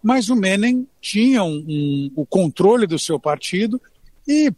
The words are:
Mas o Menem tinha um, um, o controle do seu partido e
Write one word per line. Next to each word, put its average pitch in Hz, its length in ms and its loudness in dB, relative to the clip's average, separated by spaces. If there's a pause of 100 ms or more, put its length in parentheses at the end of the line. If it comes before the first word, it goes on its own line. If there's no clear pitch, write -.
Mas 226 260 2
o 247 60 2
Menem 226 540 0 (120)
tinha 233 440 2
um, 156 240 -4
um, 143 480 -2
o 151 100 -4
controle 190 580 2
do 165 140 -4
seu 151 220 -4
partido 196 600 -4 (460)
e 294 320 2